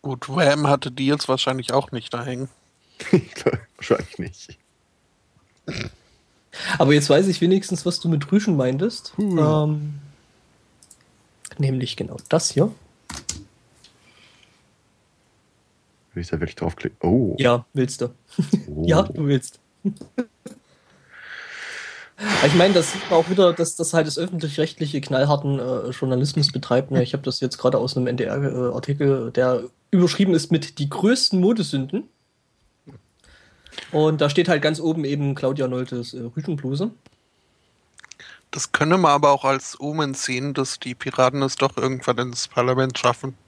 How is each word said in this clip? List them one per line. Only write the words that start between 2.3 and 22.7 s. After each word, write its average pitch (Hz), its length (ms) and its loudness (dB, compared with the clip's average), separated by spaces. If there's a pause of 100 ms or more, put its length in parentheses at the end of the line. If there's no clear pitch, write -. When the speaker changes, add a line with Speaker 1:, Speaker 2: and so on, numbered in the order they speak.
Speaker 2:
<laughs> - 40 -20 (540)
Ich - 220 2
glaub, - 240 -2 (180)
wahrscheinlich - 420 -4
nicht. - 400 -12 (2250)
Speaker 3:
Aber 139 160 6
jetzt 147 160 4
weiß 160 180 6
ich 180 140 0
wenigstens, 185 420 2
was 175 160 -2
du 170 80 -2
mit 151 240 0
Rüschen 202 240 2
meintest. 139 640 -2
Speaker 4:
Hm. 196 200 0
Speaker 3:
Ähm, 151 560 2 (1600)
nämlich 131 380 -2
genau - 200 -8 (140)
das 170 200 0
hier. 202 220 2 (3500)
Speaker 2:
Will 87 80 -8
ich 87 60 -10
da 80 120 -2
wirklich 80 160 -6
draufklicken? - 400 -6 (100)
Oh. 110 320 2
Speaker 3:
Ja, 120 360 2
willst 131 260 -2
du. 123 80 -2 (300)
<laughs> - 300 -2
Speaker 2:
Oh. 156 180 -6
Speaker 3:
Ja, 170 160 4
du 160 240 -2
willst. 139 340 0 (240)
<laughs> 202 160 -4 (2500)
Ich 151 80 4
meine, 185 180 6